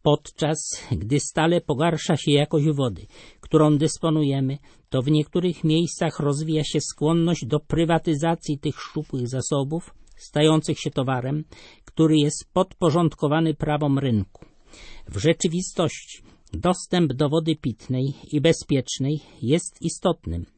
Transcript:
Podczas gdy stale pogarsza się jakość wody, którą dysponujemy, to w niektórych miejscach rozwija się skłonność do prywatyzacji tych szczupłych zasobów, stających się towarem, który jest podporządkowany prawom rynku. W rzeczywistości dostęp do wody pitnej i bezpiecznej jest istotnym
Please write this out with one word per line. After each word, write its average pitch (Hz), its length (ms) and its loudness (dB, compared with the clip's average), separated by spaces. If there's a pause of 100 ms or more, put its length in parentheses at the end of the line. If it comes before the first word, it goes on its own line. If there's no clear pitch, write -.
Podczas 151 560 0 (340)
gdy 107 280 0
stale 165 420 2
pogarsza 156 560 0
się - 140 0
jakość 143 340 2
wody, 135 400 0 (360)
którą 151 360 4
dysponujemy, 143 800 0 (320)
to 131 120 0
w 139 100 0
niektórych 165 520 0
miejscach 160 560 0
rozwija 151 440 -2
się - 180 -2
skłonność 165 640 0
do 147 140 0
prywatyzacji 165 1000 0
tych - 200 -6
szczupłych 135 480 -6
zasobów, 139 680 -4 (220)
stających 156 640 2
się 147 120 -6
towarem, 131 520 -2 (420)
który 156 320 2
jest 151 360 0
podporządkowany 160 1000 0
prawom 147 460 0
rynku. 117 460 -2 (600)
W 73 100 -10
rzeczywistości 165 1040 -2 (320)
dostęp 175 600 0
do 143 160 0
wody 160 260 0
pitnej 131 580 -4 (180)
i 147 100 0
bezpiecznej 151 800 0 (220)
jest 151 400 -2
istotnym 165 640 -4 (120)